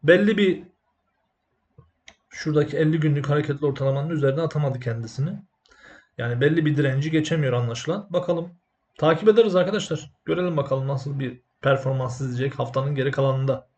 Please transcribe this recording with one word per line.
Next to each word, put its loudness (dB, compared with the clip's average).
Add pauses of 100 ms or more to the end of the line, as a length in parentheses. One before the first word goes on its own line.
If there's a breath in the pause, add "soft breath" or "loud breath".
Belli 6
bir 2 (1700)
şuradaki 0
elli 2
günlük 0
hareketli 0
ortalamanın -2
üzerine 0
atamadı -2
kendisini. -6 (720 loud breath)
Yani -2
belli 2
bir 2
direnci 0
geçemiyor 0
anlaşılan. -4
Bakalım. -2 (460)
Takip 4
ederiz 6
arkadaşlar. -2 (140)
Görelim -2
bakalım -2
nasıl -4
bir -8 (200)
performans 0
izleyecek -4
haftanın -2
geri 0
kalanında. 0 (100)